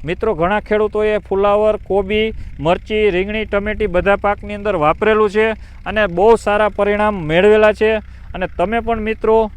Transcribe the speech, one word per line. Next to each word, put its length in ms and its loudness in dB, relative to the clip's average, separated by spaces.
મિત્રો, 300 -2
ઘણા 240 0
ખેડૂતોએ 580 0
ફુલાવર, 600 0
કોબી, 560 -2
મરચી, 500 0
રીંગણી, 360 -2
ટમેટી 420 -4
બધા 280 2
પાકની 380 -4
અંદર 220 -4
વાપરેલું 540 2
છે 220 0
અને 220 0
બહુ 280 4
સારા 340 0
પરિણામ 540 0
મેળવેલા 500 4
છે. 240 0
અને 140 -6
તમે 220 0
પણ 200 -4
મિત્રો 580 0